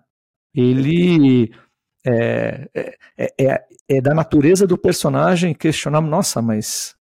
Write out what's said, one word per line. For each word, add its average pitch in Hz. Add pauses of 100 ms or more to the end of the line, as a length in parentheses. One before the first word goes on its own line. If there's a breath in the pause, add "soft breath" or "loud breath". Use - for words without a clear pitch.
(540)
Ele 135 (520 loud breath)
é, 117
é, - (220 soft breath)
é, 127
é, 135 (240)
é 135
da 143
natureza 160
do 180
personagem 170
questionar, 151
"Nossa, 160
mas -